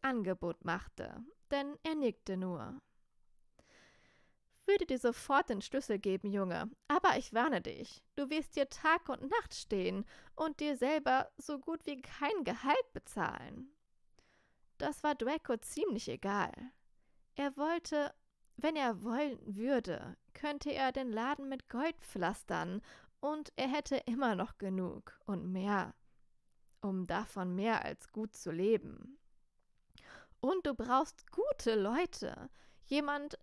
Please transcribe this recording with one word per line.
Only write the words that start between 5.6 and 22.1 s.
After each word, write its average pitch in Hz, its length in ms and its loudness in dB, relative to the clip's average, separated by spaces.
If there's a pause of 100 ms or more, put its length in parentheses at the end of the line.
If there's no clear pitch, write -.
Schlüssel 233 380 -2
geben, 196 300 0
Junge, 190 400 0 (200)
aber 370 280 6
ich - 160 -4
warne 233 280 4
dich, - 420 -8 (120)
du 277 140 -2
wirst 302 280 -2
dir 277 100 4
Tag 330 400 2
und - 220 -6
Nacht 427 240 0
stehen 190 520 -2 (300)
und 311 240 -2
dir 294 160 0
selber 269 600 2
so 285 220 -6
gut 330 260 -6
wie 285 160 -6
kein 339 420 -2
Gehalt 285 500 2
bezahlen." - 760 -6 (1080)
Das - 260 -2
war 294 120 4
Draco 254 420 0
ziemlich 294 500 -2
egal. 196 440 0 (840)
Er 277 220 0
wollte, 302 560 0 (440)
wenn 320 180 2
er 247 280 2
wollen 254 400 0
würde, 220 720 0 (160)
könnte 294 380 -2
er 262 200 2
den 254 200 -2
Laden 269 380 -2
mit 269 180 -8
Gold 302 340 -2
pflastern 175 800 -2 (380)